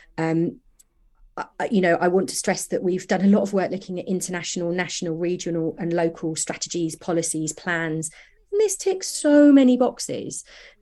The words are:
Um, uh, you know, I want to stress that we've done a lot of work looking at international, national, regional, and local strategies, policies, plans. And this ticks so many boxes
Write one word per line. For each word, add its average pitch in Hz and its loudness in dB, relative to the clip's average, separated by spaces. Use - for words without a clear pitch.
Um, 165 -2
uh, 160 -6
you 202 2
know, 170 4
I 175 2
want 185 0
to - -8
stress - -4
that 175 -4
we've 185 -2
done 185 0
a 196 4
lot 202 6
of 202 -4
work 190 0
looking 185 -8
at - -10
international, 175 -4
national, 175 -4
regional, 170 -4
and 170 -4
local 165 -2
strategies, 165 -6
policies, 165 -4
plans. 160 -4
And 403 0
this 415 0
ticks 381 -4
so 294 6
many 262 8
boxes - -4